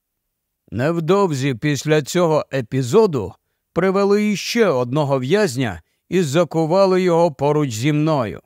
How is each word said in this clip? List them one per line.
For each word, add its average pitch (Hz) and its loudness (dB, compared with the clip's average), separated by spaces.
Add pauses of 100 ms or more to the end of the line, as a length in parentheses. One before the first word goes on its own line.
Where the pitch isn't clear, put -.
(720)
Невдовзі 151 0
після 151 0
цього 160 0
епізоду 135 0 (380)
привели 202 2
іще 214 0
одного 135 0
в'язня 127 -2 (260)
і 180 0
закували 170 2
його 170 2
поруч 147 0
зі 120 -2
мною. 143 -2